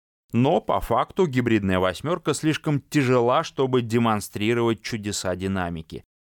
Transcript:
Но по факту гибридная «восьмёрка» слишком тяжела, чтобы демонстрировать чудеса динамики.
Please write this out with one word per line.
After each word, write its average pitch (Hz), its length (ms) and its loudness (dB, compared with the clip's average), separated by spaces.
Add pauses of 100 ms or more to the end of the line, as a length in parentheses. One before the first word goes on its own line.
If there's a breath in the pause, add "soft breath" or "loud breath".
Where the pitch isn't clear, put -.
(340)
Но 135 260 2
по - 220 -2
факту 151 460 0
гибридная 110 500 2
«восьмёрка» 135 560 -2
слишком 151 480 -2
тяжела, 127 640 2
чтобы 127 400 0
демонстрировать 113 960 0
чудеса 101 540 -4
динамики. 90 680 -6 (320)